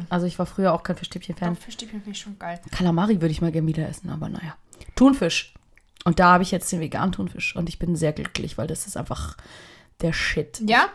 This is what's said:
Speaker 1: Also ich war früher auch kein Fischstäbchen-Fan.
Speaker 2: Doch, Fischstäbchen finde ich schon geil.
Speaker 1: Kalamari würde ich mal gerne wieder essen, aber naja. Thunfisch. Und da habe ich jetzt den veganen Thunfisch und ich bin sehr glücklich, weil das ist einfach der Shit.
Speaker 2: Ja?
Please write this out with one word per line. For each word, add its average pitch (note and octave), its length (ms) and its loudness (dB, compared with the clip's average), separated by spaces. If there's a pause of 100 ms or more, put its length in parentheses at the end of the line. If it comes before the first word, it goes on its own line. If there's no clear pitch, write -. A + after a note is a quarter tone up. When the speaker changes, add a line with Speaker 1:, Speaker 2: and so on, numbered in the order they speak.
Speaker 1:
Also F3+ 160 0
ich F3 140 -4
war F3+ 60 0
früher F#3 280 2
auch E3+ 100 -2
kein F3 120 -2
Fischstäbchen-Fan. F3 600 -6
Speaker 2:
Doch, - 60 -16
Fischstäbchen G#3+ 400 -12
finde G3+ 140 -12
ich - 60 -12
schon G3+ 180 -16
geil. F3 200 -10 (120)
Speaker 1:
Kalamari F3+ 500 4
würde E3 100 2
ich D#3 100 -2
mal E3+ 100 2
gerne D#3+ 160 0
wieder D#3 200 -2
essen, - 220 -10
aber D#3 200 -6
naja. - 260 -10 (400)
Thunfisch. C4 580 4 (520)
Und E3 140 4
da F3+ 140 10
habe F3+ 100 6
ich F#3 80 -2
jetzt F#3 200 -2
den F3+ 80 -2
veganen D#3 320 -2
Thunfisch - 440 -4
und E3+ 140 -2
ich - 80 -10
bin E3+ 180 0
sehr D#3 180 2
glücklich, - 440 -6
weil C#3+ 100 -4
das E3 200 -6
ist - 100 -10
einfach - 380 -8 (680)
der D#3+ 120 0
Shit. - 520 -2
Speaker 2:
Ja? A#3+ 300 6